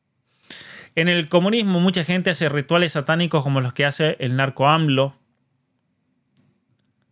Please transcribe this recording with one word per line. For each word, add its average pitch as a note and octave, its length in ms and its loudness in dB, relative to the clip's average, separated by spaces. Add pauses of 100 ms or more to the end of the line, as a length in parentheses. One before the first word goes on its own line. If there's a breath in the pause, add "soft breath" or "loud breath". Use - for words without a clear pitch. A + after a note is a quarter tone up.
(960 loud breath)
"En D#3+ 120 0
el F3 220 -2
comunismo G3 500 2
mucha F3+ 240 0
gente F3+ 280 0
hace D#3+ 180 -2
rituales D3+ 440 0
satánicos D#3+ 500 0
como C3+ 180 0
los B2+ 120 -4
que C#3+ 120 0
hace D3+ 340 -2
el B2+ 160 -2
narco C3+ 320 0
amlo". C#3 480 2 (2000)